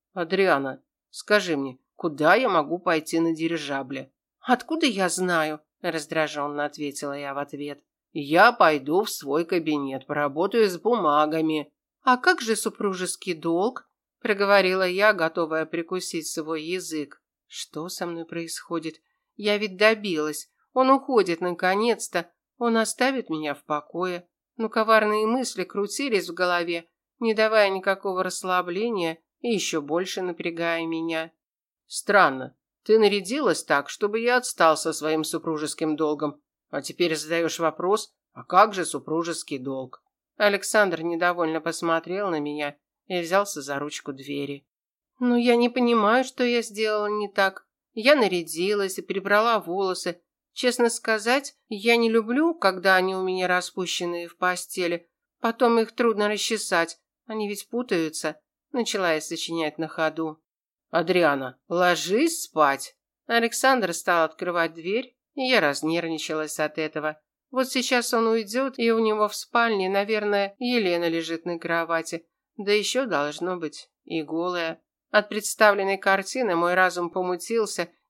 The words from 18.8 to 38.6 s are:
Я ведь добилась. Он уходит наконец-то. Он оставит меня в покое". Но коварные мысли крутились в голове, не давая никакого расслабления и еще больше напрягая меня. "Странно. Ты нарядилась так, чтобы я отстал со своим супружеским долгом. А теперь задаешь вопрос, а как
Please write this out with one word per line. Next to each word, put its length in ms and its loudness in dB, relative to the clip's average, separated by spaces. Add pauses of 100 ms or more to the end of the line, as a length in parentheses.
Я 220 0
ведь 180 -6
добилась. 720 0 (220)
Он 200 4
уходит 500 4
наконец-то. 880 0 (260)
Он 200 2
оставит 520 0
меня 240 -4
в 120 -18
покое". 640 -4 (300)
Но 120 -2
коварные 580 4
мысли 380 -2
крутились 640 -2
в 40 -10
голове, 540 -2 (320)
не 140 0
давая 360 4
никакого 540 -2
расслабления 960 -2 (260)
и 40 -2
еще 320 -2
больше 400 -4
напрягая 640 -4
меня. 440 -4 (540)
"Странно. 720 2 (280)
Ты 140 6
нарядилась 640 2
так, 260 0
чтобы 300 -4
я 180 2
отстал 380 4
со 160 -4
своим 320 -2
супружеским 720 -4
долгом. 460 -4 (280)
А 120 -8
теперь 340 -2
задаешь 440 -2
вопрос, 540 -2 (200)
а 100 -16
как 300 4